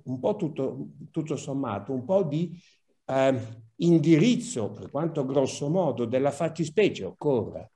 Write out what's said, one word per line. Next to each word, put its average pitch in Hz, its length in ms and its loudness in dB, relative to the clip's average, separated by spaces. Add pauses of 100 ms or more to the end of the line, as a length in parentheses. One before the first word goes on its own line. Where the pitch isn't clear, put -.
un 127 160 -6
po' 208 160 0
tutto, 143 520 -6 (220)
tutto 151 260 -4
sommato, 131 560 -6
un 127 120 -4
po' 190 180 2
di, 165 360 -4 (480)
ehm, 135 580 0 (120)
indirizzo, 165 960 4
per 92 180 -14
quanto 151 360 -2
grosso 139 420 0
modo, 147 380 0
della 127 240 0
fattispecie 160 760 0
occorra. 90 720 -2